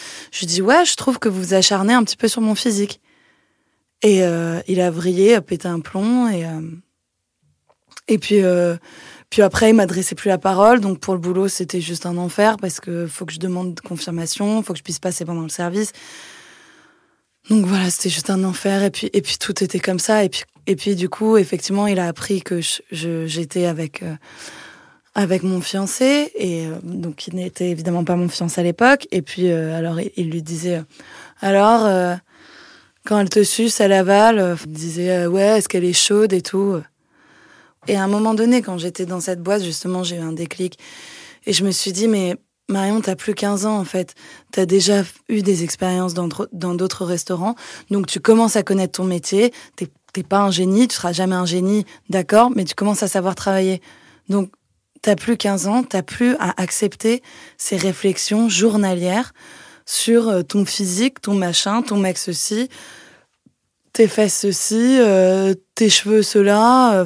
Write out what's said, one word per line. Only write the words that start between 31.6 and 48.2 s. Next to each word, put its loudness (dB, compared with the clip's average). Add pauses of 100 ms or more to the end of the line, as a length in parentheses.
euh, 2 (920)
quand 2
elle 2
te 4
suce, 0
elle 4
avale ? » 4 (100)
Il -12
disait, -6
euh, « 0
Ouais, 4
est-ce 0
qu'elle -2
est 0
chaude 2
et 0
tout ? » -2 (1080)
Et 0
à 0
un 0
moment 0
donné, 4
quand -8
j'étais -6
dans -6
cette -6
boîte, 0
justement, -4
j'ai -6
eu -8
un -6
déclic. -8 (680)
Et -2
je 0
me 2
suis -4
dit, 0
Mais 0 (320)
Marion, 0
t'as -4
plus -6
quinze -2
ans, 0
en -4
fait. -6 (380)
T'as 0
déjà 2 (240)
eu 0
des 0
expériences -2
dans, -4 (240)
dans -4
d'autres -4
restaurants. -4 (360)
Donc, 0
tu -6